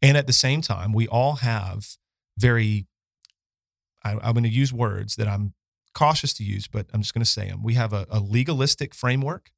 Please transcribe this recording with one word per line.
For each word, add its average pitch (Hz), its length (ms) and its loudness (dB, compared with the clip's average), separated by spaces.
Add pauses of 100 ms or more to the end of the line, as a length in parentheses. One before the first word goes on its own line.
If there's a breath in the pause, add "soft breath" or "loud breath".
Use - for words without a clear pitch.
And 139 160 6
at 139 100 2
the 127 60 2
same 139 280 2
time, 98 320 -2
we 110 140 2
all 131 300 0
have 104 600 -4 (400)
very, 107 500 2 (1160)
I, 104 180 -2
I'm 117 120 0
gonna 117 140 2
use 127 260 2
words 107 440 -4
that 107 100 0
I'm 101 260 -2 (400)
cautious 151 420 0
to - 80 -8
use, 101 240 -4
but 107 260 -6
I'm 107 80 0
just 104 120 -4
gonna 120 120 0
say 101 240 -2
'em. 95 140 -8
We 113 120 0
have 113 180 0
a, 98 160 -4
a 107 100 0
legalistic 131 720 0
framework 135 640 -2